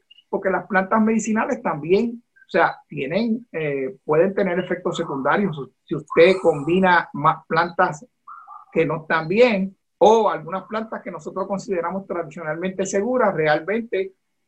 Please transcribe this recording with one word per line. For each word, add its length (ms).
porque 220
las 160
plantas 340
medicinales 640
también, 600
o 40
sea, 360
tienen, 640
eh, 540
pueden 300
tener 240
efectos 380
secundarios. 600
Si 100
usted 480
combina 720
ma-, 320
plantas 580
que 140
no 180
están 240
bien, 480
o 300
algunas 360
plantas 360
que 100
nosotros 360
consideramos 600
tradicionalmente 800
seguras, 500
realmente, 760